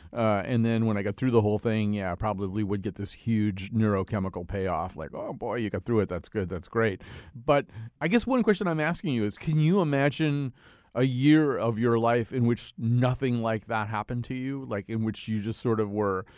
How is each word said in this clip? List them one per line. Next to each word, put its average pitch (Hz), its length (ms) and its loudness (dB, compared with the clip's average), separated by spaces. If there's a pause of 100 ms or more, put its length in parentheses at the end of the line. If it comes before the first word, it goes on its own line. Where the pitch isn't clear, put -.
(120)
uh, 107 320 2
and 117 220 0
then 113 220 2
when 107 100 0
I 101 60 -2
got 101 120 -2
through 131 160 0
the 117 100 6
whole 104 180 2
thing, 107 340 0
yeah, 98 180 -2
I 85 40 -4
probably 101 480 -4
would 98 180 -2
get 92 140 -6
this 101 180 -8
huge 104 580 0
neurochemical 95 760 0
payoff, 87 500 -4
like, 73 160 -10
"Oh 302 200 -8
boy, 117 240 -6
you 110 120 -2
got 95 160 -6
through 117 140 2
it, 95 100 2
that's 87 200 -6
good, 95 200 -4
that's 90 180 -8
great." 113 360 0 (320)
But 143 320 0 (340)
I 156 60 -2
guess 220 180 2
one 247 160 2
question 202 260 2
I'm 160 120 0
asking 156 340 -2
you 113 100 0
is, 104 140 -2
can 156 220 0
you 175 220 4
imagine 143 720 0 (420)
a 123 80 2
year 135 520 6
of 107 220 0
your 117 220 4
life 117 340 2
in 120 140 2
which - 280 -2
nothing 120 680 2
like 110 240 -2
that 110 220 -2
happened 117 360 -4
to 131 80 -8
you, 131 320 -6
like, 104 240 -6
in 113 140 -2
which 110 240 -4
you 110 120 -2
just 110 220 -6
sort 113 180 2
of 104 120 0
were 98 340 0 (120)